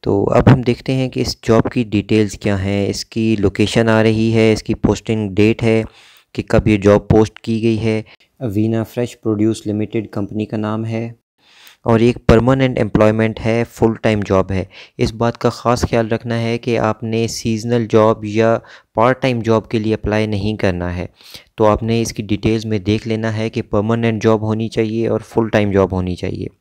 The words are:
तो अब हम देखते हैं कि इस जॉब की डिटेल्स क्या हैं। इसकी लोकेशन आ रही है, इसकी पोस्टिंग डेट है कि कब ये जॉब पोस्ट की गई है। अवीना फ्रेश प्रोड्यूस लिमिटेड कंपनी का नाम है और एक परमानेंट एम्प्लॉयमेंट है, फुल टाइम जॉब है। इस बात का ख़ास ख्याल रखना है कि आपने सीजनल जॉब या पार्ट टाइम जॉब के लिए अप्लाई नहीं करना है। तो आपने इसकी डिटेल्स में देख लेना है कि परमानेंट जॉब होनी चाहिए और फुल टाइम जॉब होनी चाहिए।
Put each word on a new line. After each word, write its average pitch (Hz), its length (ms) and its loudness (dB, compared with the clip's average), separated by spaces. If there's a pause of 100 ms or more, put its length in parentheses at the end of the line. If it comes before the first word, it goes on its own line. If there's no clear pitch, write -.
तो 101 260 2
अब - 180 4
हम 127 160 6
देखते 120 280 -2
हैं 131 180 -2
कि 127 100 -8
इस - 240 -4
जॉब 113 240 2
की 127 180 -2
डिटेल्स 104 560 0
क्या 104 140 0
हैं। 98 320 -2
इसकी 110 360 -6 (120)
लोकेशन 104 520 0
आ 110 140 4
रही 110 280 2
है, 113 220 4
इसकी 107 240 -2
पोस्टिंग 107 540 -2
डेट 107 320 2
है 113 220 2 (500)
कि 113 80 -6
कब 107 260 0
ये 107 100 4
जॉब 101 320 4
पोस्ट 107 280 4
की 113 220 -4
गई 113 160 0
है। 110 280 -4 (360)
अवीना 113 440 -2
फ्रेश 120 300 -6
प्रोड्यूस 110 520 -2
लिमिटेड 107 440 -4
कंपनी 104 360 -6
का - 100 -8
नाम 107 280 -4
है 113 300 -8 (720)
और 113 160 4
एक 120 260 2
परमानेंट 127 500 4
एम्प्लॉयमेंट 110 600 2
है, 113 240 0
फुल 113 320 0
टाइम 107 260 0
जॉब 95 300 0
है। 95 160 -4 (300)
इस 120 140 0
बात 117 240 0
का 120 160 0
ख़ास 120 320 0
ख्याल 117 240 0
रखना 113 280 -4
है 117 220 -4
कि 117 200 -2
आपने 113 520 -2
सीजनल 117 580 -2
जॉब 110 380 4
या 113 300 0 (400)
पार्ट 123 240 2
टाइम 123 220 0
जॉब 110 240 0
के 117 120 -4
लिए 110 160 -2
अप्लाई 107 340 -2
नहीं 104 280 -4
करना 90 340 -2
है। 87 180 -8 (500)
तो 113 80 2
आपने 113 360 2
इसकी 113 220 -6
डिटेल्स 110 420 -2
में 107 180 -4
देख 107 220 -2
लेना 110 260 -4
है 110 180 -4
कि 113 140 -6
परमानेंट 113 580 -2
जॉब 110 220 2
होनी 110 260 -2
चाहिए 113 380 -2
और 110 160 -2
फुल 113 260 -2
टाइम 104 220 2
जॉब 95 220 2
होनी 90 220 -4
चाहिए। 92 320 -8 (120)